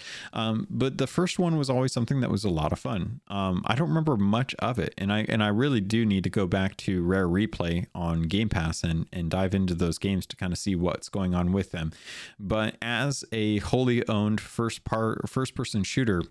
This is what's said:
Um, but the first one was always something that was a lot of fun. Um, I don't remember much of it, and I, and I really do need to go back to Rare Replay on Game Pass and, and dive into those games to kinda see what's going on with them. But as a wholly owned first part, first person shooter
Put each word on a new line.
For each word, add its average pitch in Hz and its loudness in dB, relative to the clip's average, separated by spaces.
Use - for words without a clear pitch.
Um, 110 -2
but 123 -2
the 135 0
first - -2
one 165 2
was 139 0
always 127 2
something 131 0
that 120 0
was 104 0
a 107 0
lot 80 0
of 104 0
fun. 110 -6
Um, 95 0
I - 0
don't 151 0
remember 156 2
much 104 2
of 110 -2
it, 87 -2
and 98 -2
I, 107 2
and 110 0
I 107 4
really 113 2
do 107 2
need 98 2
to 95 0
go 98 2
back 95 0
to 92 0
Rare 92 4
Replay 87 0
on 82 0
Game 98 0
Pass 82 -2
and, 82 -2
and 85 -4
dive 92 0
into 92 2
those 85 0
games 98 -2
to - -16
kinda 90 -4
see 95 -2
what's 85 -2
going 92 0
on 90 2
with 95 0
them. 80 -6
But 110 -2
as 120 -2
a 107 2
wholly 123 2
owned 107 2
first - -4
part, 110 -2
first - -4
person 110 -2
shooter 107 2